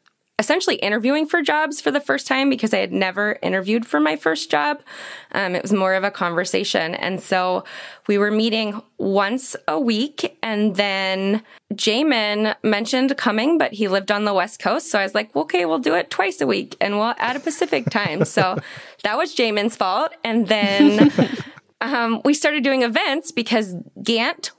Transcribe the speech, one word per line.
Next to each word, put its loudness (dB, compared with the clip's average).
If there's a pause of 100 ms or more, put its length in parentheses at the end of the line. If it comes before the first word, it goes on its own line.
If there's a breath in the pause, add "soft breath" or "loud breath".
(400)
essentially 2
interviewing 0
for 0
jobs 0
for 0
the 0
first -4
time 2
because 0
I 2
had 0
never -2
interviewed 0
for 0
my 2
first -2
job. 0 (520 loud breath)
Um, -2
it -2
was -2
more 2
of 0
a 0
conversation. -2
And -4
so -2 (420 loud breath)
we 2
were 2
meeting 0 (200)
once 0 (120)
a -4
week. -2
And -2
then -2 (320 loud breath)
Jamin 0
mentioned 0
coming, 2
but 0
he -2
lived 0
on 0
the 2
West 0
Coast. 0
So 2
I 2
was -4
like, -4
"Okay, 0
we'll 0
do 0
it -2
twice -2
a 0
week -2
and 0
we'll 0
add 0
a -6
Pacific -2
time." 0
So 0 (220 loud breath)
<laughs> -20
that 0
was -2
Jamin's 0
fault. 0 (120)
And 0
then 6 (340 loud breath)
<laughs> -14
um, 0
we 6
started 2
doing 4
events 0
because 0 (260)
Gant -2